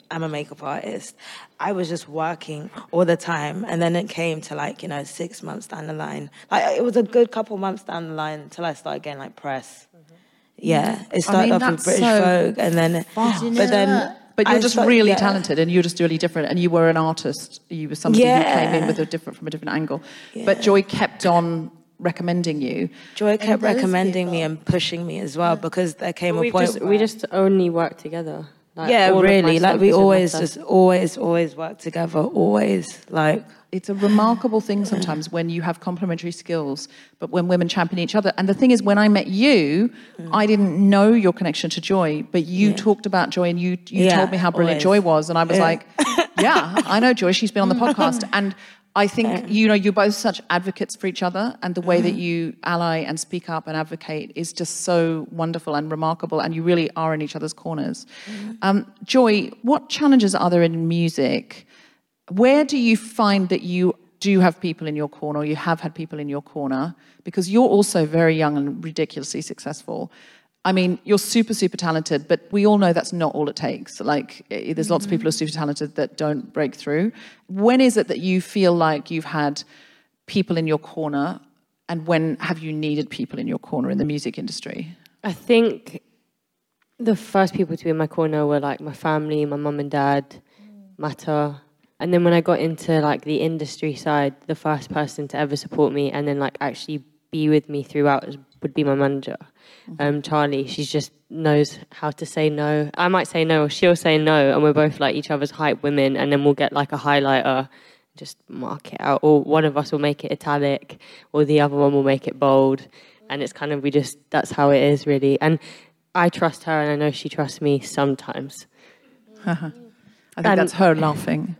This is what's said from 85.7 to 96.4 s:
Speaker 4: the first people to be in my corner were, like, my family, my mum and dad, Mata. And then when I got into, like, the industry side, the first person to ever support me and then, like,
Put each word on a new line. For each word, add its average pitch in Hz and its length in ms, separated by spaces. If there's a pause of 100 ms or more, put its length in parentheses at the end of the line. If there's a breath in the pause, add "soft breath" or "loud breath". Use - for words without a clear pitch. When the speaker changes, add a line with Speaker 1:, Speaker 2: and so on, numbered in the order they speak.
Speaker 4:
the 226 180
first 190 400
people 165 200
to - 80
be 170 60
in 160 80
my 156 100
corner 151 380
were, 147 140
like, 139 200
my 151 140
family, 151 520
my 143 120
mum 147 240
and 143 100
dad, 139 500 (560 loud breath)
Mata. 147 640 (400)
And 175 140
then 175 100
when 175 100
I 170 80
got 170 180
into, 160 400
like, 147 260
the 151 160
industry 156 540
side, 143 380 (140)
the 156 80
first 151 360
person 147 380
to - 80
ever 143 180
support 143 380
me 143 180
and 143 160
then, 143 120
like, 139 220